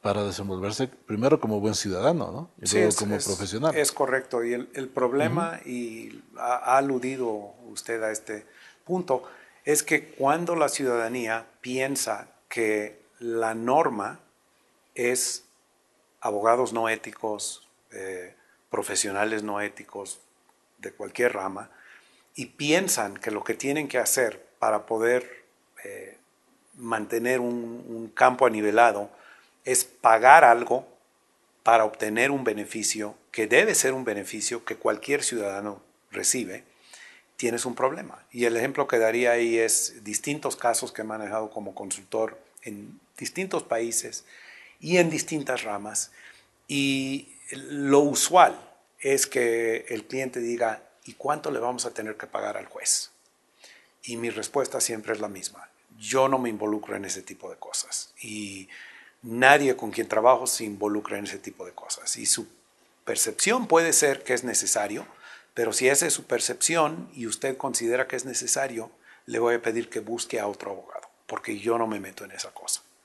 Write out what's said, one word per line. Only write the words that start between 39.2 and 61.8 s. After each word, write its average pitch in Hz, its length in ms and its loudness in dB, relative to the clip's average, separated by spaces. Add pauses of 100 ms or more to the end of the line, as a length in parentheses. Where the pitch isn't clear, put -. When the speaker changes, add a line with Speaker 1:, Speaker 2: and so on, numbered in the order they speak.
Speaker 2:
ahí 117 260 2
es 113 460 0
distintos 143 520 -4
casos 117 340 0
que - 120 -8
he - 20 -4
manejado 107 460 -4
como 101 240 -10
consultor 107 640 -4 (240)
en 104 360 -14 (180)
distintos 185 460 -4
países - 600 -4 (560)
y 165 180 0
en 170 120 6
distintas 143 520 -4
ramas. 104 480 -6 (560)
Y 135 600 -2 (240)
lo 139 480 4
usual 147 580 6 (400)
es 135 300 2
que 117 600 0
el 110 160 -6
cliente 127 360 -6
diga, 117 420 -2 (220)
"¿Y 110 100 -20
cuánto 147 380 -4
le 120 80 -2
vamos 123 260 -2
a 113 80 -8
tener 110 220 -8
que 110 100 -12
pagar 104 300 -4
al 98 100 -10
juez?". - 440 -4 (920)
Y 120 140 -10
mi 120 140 -4
respuesta 123 500 -4
siempre 110 320 -4
es 107 80 -4
la 104 80 -6
misma. - 400 -14 (300)
Yo 127 300 2
no 135 100 2
me 120 120 -2
involucro 107 460 -4
en 98 80 -8
ese 92 180 -8
tipo - 280 -16
de - 60 -14
cosas. - 640 -8
Y 101 480 -10 (540)
nadie 127 540 6
con 110 160 -6
quien 110 160 -4
trabajo 123 380 4
se - 180 -4
involucra 104 540 -4
en 104 60 -8
ese 98 140 -10
tipo 95 260 -14
de 90 80 -16
cosas. - 440 -8